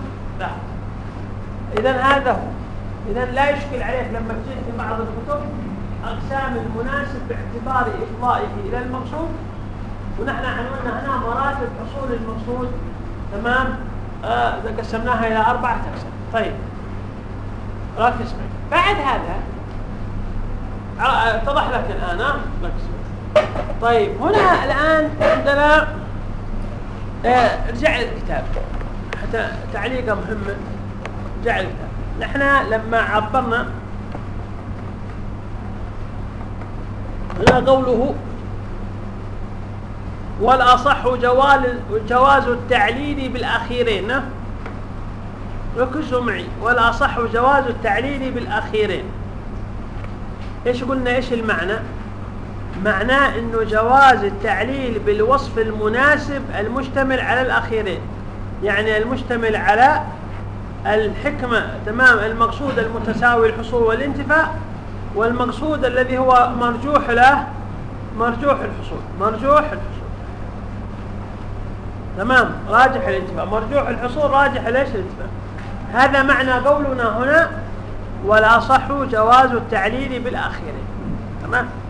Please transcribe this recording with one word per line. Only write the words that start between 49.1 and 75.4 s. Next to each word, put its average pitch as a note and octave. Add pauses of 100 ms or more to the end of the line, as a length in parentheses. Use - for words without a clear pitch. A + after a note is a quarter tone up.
إيش B3
قلنا؟ B3+
إيش B3+
المعنى؟ G#3+ (1080)
معناه A3+
إنه A3+
جواز A#3
التعليل A3
بالوصف G#3+
المناسب B3 (160)
المشتمل C4
على B3
الأخيرين، A3+ (600)
يعني G#3+
المشتمل A#3
على A#3 (840)
الحكمة، G#3+ (200)
تمام، A#3
المقصود A3+
المتساوي A3+
الحصول A3+
والانتفاء، C#4 (600)
والمقصود B3
الذي B3+
هو B3+ (100)
مرجوح A#3+
له، C4 (720)
مرجوح A#3+
الحصول، - (200)
مرجوح A3
الحصول. - (2000)
تمام، A3+ (200)
راجح B3
الانتفاء، E3+
مرجوح A3
الحصول، B3
راجح C#4
ليش B3+
الانتفاء. - (640)